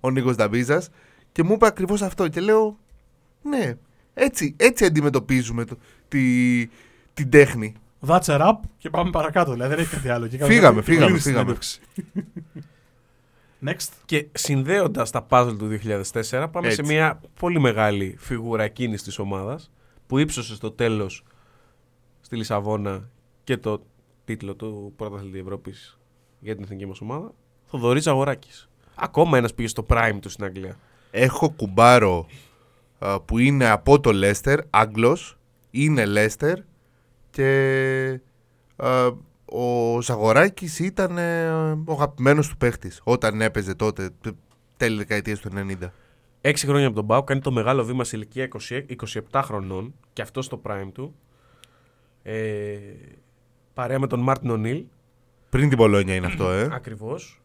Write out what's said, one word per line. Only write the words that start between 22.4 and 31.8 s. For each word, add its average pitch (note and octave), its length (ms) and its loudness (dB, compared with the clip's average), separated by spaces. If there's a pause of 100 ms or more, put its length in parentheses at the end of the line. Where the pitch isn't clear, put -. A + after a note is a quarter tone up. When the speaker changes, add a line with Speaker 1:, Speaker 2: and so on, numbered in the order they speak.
Speaker 3:
και B2+ 120 -2
το G#2+ 260 -6 (420)
τίτλο G2+ 300 -10
του G#2 420 -14
πρωταθλητή G2 420 -12
Ευρώπης F#2+ 600 -14 (420)
για A2 140 -10
την G2+ 100 -14
εθνική G2 220 -14
μας F#2+ 140 -14
ομάδα, D3 320 -10 (340)
Θοδωρής B2+ 360 0
Ζαγοράκης. C#3 680 -2 (260)
Ακόμα E3 440 2
ένας A#2 160 0
πήγε A#2 140 -6
στο A2 200 -8
prime A2+ 320 2
του G2+ 80 -14
στην G2+ 160 -12
Αγγλία. F#2+ 320 -10 (340)
Speaker 1:
Έχω B2+ 400 2
κουμπάρο, G#2 760 6 (720)